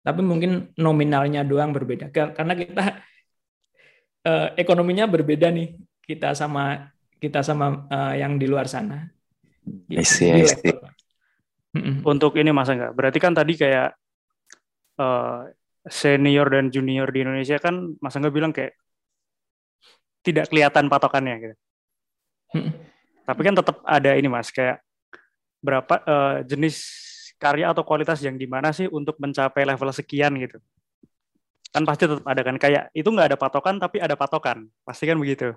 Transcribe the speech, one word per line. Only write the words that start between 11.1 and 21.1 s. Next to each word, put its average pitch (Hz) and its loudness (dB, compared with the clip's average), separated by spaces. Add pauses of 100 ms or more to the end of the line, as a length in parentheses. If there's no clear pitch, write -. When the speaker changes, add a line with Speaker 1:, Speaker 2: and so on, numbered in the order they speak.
Speaker 1:
Mm-mm. 139 -4
Speaker 3:
Untuk 143 4
ini 151 4
Mas 139 2
Angga, 120 -2
berarti 131 0
kan 175 4
tadi 156 2
kayak, 135 2 (1040)
eh, 123 -2 (440)
senior 143 4
dan 135 2
junior 131 0
di 135 0
Indonesia 135 -2
kan 175 -4
Mas 139 -8
Angga 143 0
bilang 156 0
kayak 135 -6 (1500)
tidak 156 0
kelihatan 147 4
patokannya 135 2